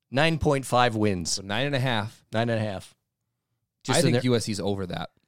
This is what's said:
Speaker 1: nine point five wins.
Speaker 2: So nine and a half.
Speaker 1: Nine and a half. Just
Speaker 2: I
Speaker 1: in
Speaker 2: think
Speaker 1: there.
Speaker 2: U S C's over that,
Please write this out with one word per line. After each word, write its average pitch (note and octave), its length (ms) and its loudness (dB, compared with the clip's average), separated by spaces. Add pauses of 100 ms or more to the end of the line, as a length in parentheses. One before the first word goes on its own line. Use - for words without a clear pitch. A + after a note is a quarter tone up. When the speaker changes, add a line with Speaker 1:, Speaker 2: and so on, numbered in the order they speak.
Speaker 1:
nine D#3 300 2
point C#3 260 0
five B2 300 2
wins. G2 380 0
Speaker 2:
So G2 100 -6
nine G#2 240 -4
and C#3+ 80 -4
a C3 40 0
half. A2+ 540 -2
Speaker 1:
Nine A#2 160 0
and A#2 100 0
a A2 40 0
half. G2 320 -8 (880)
Just C3 140 2
Speaker 2:
I - 20 6
Speaker 1:
in F3+ 60 4
Speaker 2:
think A#2+ 100 4
Speaker 1:
there. B2 100 2
Speaker 2:
U B2 100 4
S A2 100 0
C's G#2 140 -4
over G2 280 -4
that, F2 240 -8 (160)